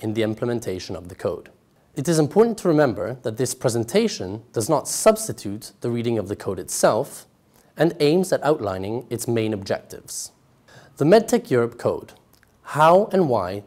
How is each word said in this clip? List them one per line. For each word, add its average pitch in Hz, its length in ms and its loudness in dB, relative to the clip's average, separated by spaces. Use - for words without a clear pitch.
in 110 140 -4
the 110 80 0
implementation 107 760 -4
of 87 120 -12
the - 60 -16
code. - 360 -6
It 143 120 -6
is 160 120 2
important 208 380 4
to 185 100 -2
remember 127 560 2
that 110 120 -6
this 131 160 -2
presentation 113 880 -2
does 110 160 -4
not 143 200 0
substitute - 920 0
the 123 100 -4
reading 117 280 0
of 95 100 -4
the 101 80 -4
code 90 240 -6
itself - 640 -2
and 165 240 2
aims 170 320 4
at 135 100 0
outlining 104 680 -2
its 120 180 -6
main 110 240 0
objectives. - 760 -8
The 139 80 0
MedTech 220 460 4
Europe 120 280 0
Code. 90 340 -4
How 170 500 6
and 185 160 2
why 101 380 -2